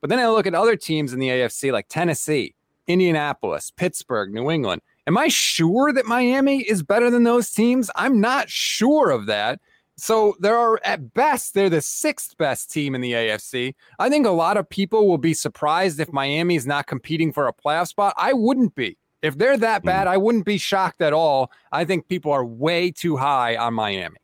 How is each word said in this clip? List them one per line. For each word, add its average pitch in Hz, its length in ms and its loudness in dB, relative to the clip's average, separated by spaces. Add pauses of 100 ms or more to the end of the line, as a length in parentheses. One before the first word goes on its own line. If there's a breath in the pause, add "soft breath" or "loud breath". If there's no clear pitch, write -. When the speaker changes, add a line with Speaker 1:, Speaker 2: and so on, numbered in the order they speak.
Speaker 1:
But 143 80 -4
then 240 100 2
I 240 80 2
look 220 180 4
at 190 80 -2
other 208 220 4
teams 151 380 -4
in 127 60 -4
the 131 100 0
A 127 140 2
F 117 100 -2
C, 139 180 -2
like 107 160 -2
Tennessee, 151 680 -2 (320)
Indianapolis, 147 840 0
Pittsburgh, 110 640 -4
New 123 180 -4
England. 110 300 -2 (260)
Am 170 100 2
I 302 120 0
sure 226 640 0
that 247 120 0
Miami 254 580 0
is 190 200 -2
better 233 260 2
than 240 140 4
those 233 260 2
teams? 240 460 0
I'm 233 240 2
not 240 300 0
sure 269 600 2
of 117 180 0
that. 107 340 0 (360)
So 214 440 2
there 214 160 4
are, 226 260 2
at 160 300 -6
best, 269 400 0
they're 196 160 2
the 165 120 0
sixth - 560 -6
best 135 320 -4
team 143 260 -4
in 127 40 -4
the 123 140 -4
A 113 180 0
F 107 80 -2
C. 127 360 -6 (220 soft breath)
I 226 120 0
think 285 160 2
a 214 60 2
lot 170 260 2
of 190 100 -2
people 208 400 2
will 180 100 4
be 151 160 0
surprised 156 680 -2
if 151 100 -6
Miami's 143 560 -2
not 143 180 -2
competing 156 460 -4
for 143 160 0
a 113 60 -2
playoff 160 340 -2
spot. 202 300 0
I 240 160 0
wouldn't 247 420 2
be. 107 220 -6 (240)
If 151 160 -4
they're 247 180 2
that 214 300 0
bad, 190 200 0
Speaker 2:
Mm. 180 60 0
Speaker 1:
I 190 60 2
wouldn't 214 260 2
be 202 140 0
shocked 190 440 -2
at 151 120 2
all. 147 360 2 (220 soft breath)
I 165 140 -2
think 170 240 -4
people 156 240 -2
are 135 100 2
way 160 480 -2
too 160 240 -2
high 127 400 0
on 117 180 -2
Miami. 98 500 -4